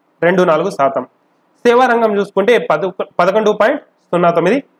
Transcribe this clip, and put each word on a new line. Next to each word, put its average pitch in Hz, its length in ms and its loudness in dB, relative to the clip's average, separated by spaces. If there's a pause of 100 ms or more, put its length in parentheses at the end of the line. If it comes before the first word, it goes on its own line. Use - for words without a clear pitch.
(240)
రెండు 175 200 2
నాలుగు 170 260 0
శాతం. 135 380 -4 (600)
సేవా 240 180 4
రంగం 233 320 0
చూసుకుంటే 202 400 0
పది, 170 340 -2 (280)
పదకొండు 208 320 0
పాయింట్ 214 300 0
సున్నా - 480 -4
తొమ్మిది 175 340 0 (160)